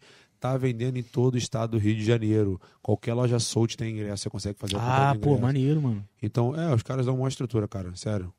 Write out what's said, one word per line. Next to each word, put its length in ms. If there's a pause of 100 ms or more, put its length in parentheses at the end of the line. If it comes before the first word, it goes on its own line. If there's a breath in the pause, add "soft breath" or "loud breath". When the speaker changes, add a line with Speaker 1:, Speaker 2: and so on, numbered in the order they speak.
(420 loud breath)
Speaker 1:
tá 160
vendendo 400
em 60
todo 320
o 20
estado 340
do 60
Rio 180
de 80
Janeiro. 560 (220 loud breath)
Qualquer 320
loja 260
Sold 380
tem 160
ingresso, 300
você 60
consegue 300
fazer 160
a 40
compra 300
Speaker 2:
Ah, 40
Speaker 1:
de 60
Speaker 2:
pô, 100
Speaker 1:
ingresso. 120
Speaker 2:
maneiro, 400
mano. 240 (160)
Speaker 1:
Então, 320
é, 220
os 80
caras 220
dão 120
uma 120
estrutura, 380
cara, 280
sério. 440